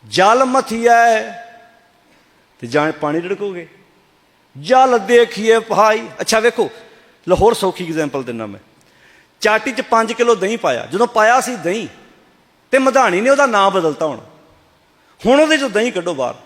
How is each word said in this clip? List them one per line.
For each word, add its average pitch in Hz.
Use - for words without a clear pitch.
"ਜਲ 214
ਮਥੀਐ", 233
ਤੇ 127
ਜਾਂ 147
ਪਾਣੀ 151
ਰਿੜਕੋਗੇ, 185
"ਜਲ 247
ਦੇਖੀਏ 226
ਭਾਈ।" 220
ਅੱਛਾ 220
ਵੇਖੋ, 226
ਲਾਹੌਰ 180
ਸੌਖੀ 180
ਐਗਜ਼ਾਮਪਲ 151
ਦਿੰਦਾ 117
ਮੈਂ। 101
ਚਾਟੀ 220
'ਚ 220
ਪੰਜ 226
ਕਿਲੋ 233
ਦਹੀਂ 196
ਪਾਇਆ, 135
ਜਦੋਂ 190
ਪਾਇਆ 226
ਸੀ 247
ਦਹੀਂ, 185
ਤੇ 254
ਮਧਾਣੀ 254
ਨੇ 247
ਉਹਦਾ 277
ਨਾਂ 202
ਬਦਲਤਾ। 160
ਹੁਣ, 123
ਹੁਣ 262
ਉਹਦੇ 311
'ਚੋਂ 269
ਦਹੀਂ 214
ਕੱਢੋ 175
ਬਾਹਰ 127